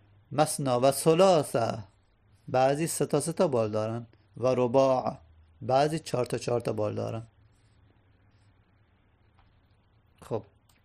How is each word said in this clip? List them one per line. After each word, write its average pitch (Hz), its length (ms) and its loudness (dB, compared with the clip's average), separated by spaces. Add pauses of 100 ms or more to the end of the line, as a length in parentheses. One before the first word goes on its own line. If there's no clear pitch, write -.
(320)
مثنا 135 480 0
و 135 100 4
ثلاثه، 156 960 2 (640)
بعضی 139 380 2
سه 151 200 -4
تا 147 140 0
سه 160 120 -4
تا 185 160 2
بال 113 220 0
دارن. 110 360 -4 (300)
و 117 100 -2
رباع، 127 720 2 (440)
بعضی 143 360 2
چهار 123 280 -4
تا 123 120 -6
چهار 120 220 -4
تا 123 120 -4
بال 107 220 -4
دارن. 113 320 -8 (3000)
خب، 110 200 -8 (420)